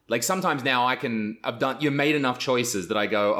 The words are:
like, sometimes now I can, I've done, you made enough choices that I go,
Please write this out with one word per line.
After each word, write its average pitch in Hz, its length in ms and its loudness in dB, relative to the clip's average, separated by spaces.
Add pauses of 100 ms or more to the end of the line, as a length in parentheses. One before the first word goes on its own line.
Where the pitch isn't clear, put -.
like, 123 140 0
sometimes 180 400 0
now 127 220 2
I 127 100 2
can, 110 480 -4
I've 120 140 -6
done, 135 220 -2
you 147 100 0
made 143 260 2
enough 131 220 0
choices 120 520 0
that 104 80 0
I 104 100 2
go, 104 320 2